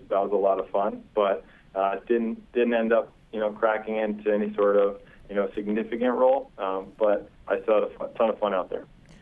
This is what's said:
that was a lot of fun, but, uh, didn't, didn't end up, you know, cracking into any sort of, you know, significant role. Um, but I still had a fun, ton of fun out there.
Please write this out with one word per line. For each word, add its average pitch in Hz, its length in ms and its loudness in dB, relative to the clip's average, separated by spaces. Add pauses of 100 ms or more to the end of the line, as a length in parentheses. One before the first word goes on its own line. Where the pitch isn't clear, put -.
that 98 120 2
was 98 100 -2
a 104 40 2
lot 98 240 2
of 92 100 -6
fun, 101 340 -2 (100)
but, 101 300 0 (320)
uh, 98 220 0 (100)
didn't, 113 460 -2
didn't 120 200 2
end 113 180 0
up, 113 200 2 (200)
you 110 80 -6
know, 107 120 0
cracking 110 460 -2
into 107 360 -2
any 104 220 0
sort 101 220 4
of, 101 220 2 (300)
you 101 60 -8
know, 98 180 0
significant 110 640 -2
role. 131 420 2
Um, 95 400 -6
but 101 320 0 (180)
I 101 140 -2
still 110 140 2
had 101 80 4
a 95 140 -2
fun, - 160 -8
ton 113 160 2
of - 100 -4
fun 101 140 0
out 90 160 -2
there. - 160 -8 (360)